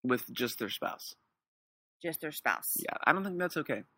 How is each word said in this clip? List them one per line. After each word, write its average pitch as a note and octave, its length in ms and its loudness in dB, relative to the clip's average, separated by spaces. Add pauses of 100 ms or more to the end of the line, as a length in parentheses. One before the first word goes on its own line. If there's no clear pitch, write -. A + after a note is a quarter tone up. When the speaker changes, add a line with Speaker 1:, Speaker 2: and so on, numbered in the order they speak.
Speaker 1:
With B2 300 2
just A#2+ 240 -2
their G2+ 120 -2
spouse. - 440 -4 (880)
Speaker 2:
Just D#3+ 200 -4
their D3+ 100 -4
spouse. - 480 0
Speaker 1:
Yeah, - 240 -4
I D3 100 8
don't G3 100 4
think F#3 140 -2
that's F3+ 200 0
okay. A2+ 260 -2 (140)